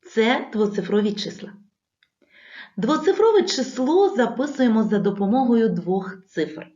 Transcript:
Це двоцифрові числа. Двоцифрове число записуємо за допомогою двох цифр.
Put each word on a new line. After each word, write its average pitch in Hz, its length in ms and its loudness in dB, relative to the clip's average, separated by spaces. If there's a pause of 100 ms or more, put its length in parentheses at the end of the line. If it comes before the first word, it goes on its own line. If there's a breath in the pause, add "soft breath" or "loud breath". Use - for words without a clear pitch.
Це 247 520 0
двоцифрові 208 600 0
числа. - 400 -10 (1200 loud breath)
Двоцифрове 370 640 2
число 320 720 0
записуємо 240 680 0
за 202 140 0
допомогою 220 720 2
двох 180 580 -4
цифр. 156 500 -8